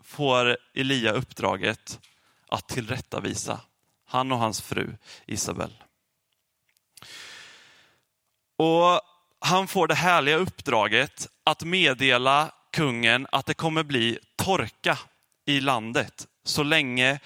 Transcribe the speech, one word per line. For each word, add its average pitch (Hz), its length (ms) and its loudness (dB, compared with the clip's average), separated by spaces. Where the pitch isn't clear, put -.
får 123 540 2
Elia 131 380 0
uppdraget 107 880 -4
att - 200 -6
tillrättavisa, - 920 -8
han 131 260 -4
och 127 60 0
hans 110 240 -4
fru - 360 -6
Isabel. - 580 -8
Och 170 440 4
han 185 280 0
får 175 200 2
det 160 80 2
härliga 156 400 4
uppdraget 123 920 0
att 156 200 0
meddela 139 880 2
kungen 123 600 0
att 135 140 -2
det 160 80 -4
kommer 160 300 -2
bli 117 360 -2
torka 156 640 -2
i 143 160 0
landet 123 640 -2
så - 200 -2
länge 139 640 0